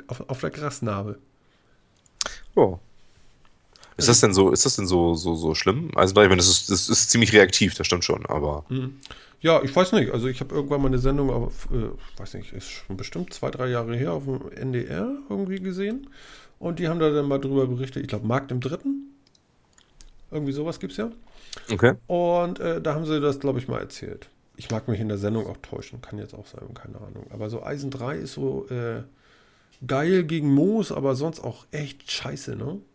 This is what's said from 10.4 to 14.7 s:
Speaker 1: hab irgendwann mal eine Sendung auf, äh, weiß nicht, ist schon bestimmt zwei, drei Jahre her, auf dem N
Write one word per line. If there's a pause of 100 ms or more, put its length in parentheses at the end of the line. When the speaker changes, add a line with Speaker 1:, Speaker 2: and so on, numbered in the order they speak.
Speaker 1:
hab
irgendwann
mal
eine
Sendung
auf,
äh,
weiß
nicht,
ist
schon
bestimmt
zwei,
drei
Jahre
her,
auf
dem
N